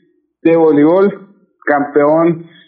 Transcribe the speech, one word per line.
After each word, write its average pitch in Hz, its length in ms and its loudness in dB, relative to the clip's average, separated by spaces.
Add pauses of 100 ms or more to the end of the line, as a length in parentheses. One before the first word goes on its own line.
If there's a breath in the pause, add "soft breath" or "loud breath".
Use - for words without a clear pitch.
(420)
de 165 140 2
voleibol, 165 540 2 (540)
campeón 151 840 -2 (220 loud breath)